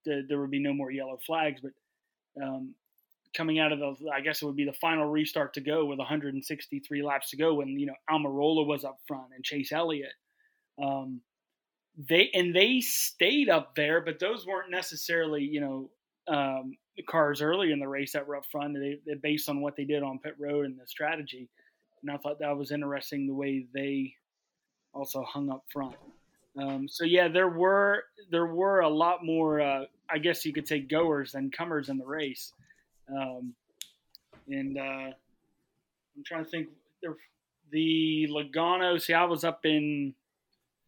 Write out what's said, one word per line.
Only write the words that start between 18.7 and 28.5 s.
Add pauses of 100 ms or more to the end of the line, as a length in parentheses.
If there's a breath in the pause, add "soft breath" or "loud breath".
They,
they
based
on
what
they
did
on
pit
road
and
the
strategy. (520)
And
I
thought
that
was
interesting
the
way
they (800)
also
hung
up
front. (600)
Um,
so
yeah,
there
were, (260)
there
were